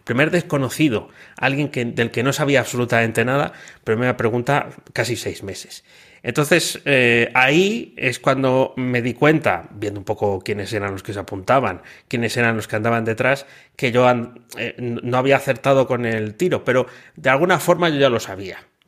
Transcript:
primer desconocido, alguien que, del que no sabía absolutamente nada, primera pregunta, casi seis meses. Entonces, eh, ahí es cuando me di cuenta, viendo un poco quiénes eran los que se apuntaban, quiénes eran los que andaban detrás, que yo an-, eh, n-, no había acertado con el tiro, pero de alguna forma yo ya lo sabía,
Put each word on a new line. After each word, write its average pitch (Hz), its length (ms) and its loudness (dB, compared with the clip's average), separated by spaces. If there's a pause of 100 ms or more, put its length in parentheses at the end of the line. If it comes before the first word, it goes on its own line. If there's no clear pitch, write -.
primer 139 260 0
desconocido, 143 800 0 (260)
alguien 139 320 0
que, 127 160 -4
del 117 260 -2
que 117 120 -2
no 135 100 0
sabía 139 280 2
absolutamente 117 640 0
nada, 139 260 -2 (320)
primera 120 320 0
pregunta, 123 540 -2 (240)
casi 113 220 -2
seis - 260 -10
meses. - 420 -14 (380)
Entonces, 151 640 0
eh, 120 480 4
ahí 170 640 2
es 123 220 -2
cuando 131 580 2
me 127 240 -2
di 120 140 -2
cuenta, 101 580 2
viendo 104 280 -8
un 95 40 -14
poco 101 360 -2
quiénes 101 320 -6
eran 101 180 -4
los 98 140 -10
que 104 80 -8
se 101 80 -8
apuntaban, 98 640 -2 (260)
quiénes 117 280 -4
eran 117 200 0
los 107 100 -8
que - 80 -8
andaban 113 300 0
detrás, 123 420 -2 (300)
que 123 160 -2
yo 123 160 4
an-, 120 360 -2 (140)
eh, 117 180 -8
n-, 117 280 -6
no 123 140 0
había 135 180 4
acertado 131 500 0
con 120 180 -2
el 110 300 -4
tiro, 160 300 -2
pero 127 220 2 (280)
de 135 160 0
alguna 160 300 4
forma 175 300 2
yo 143 100 0
ya 139 100 6
lo 113 80 2
sabía, 95 400 -10 (300)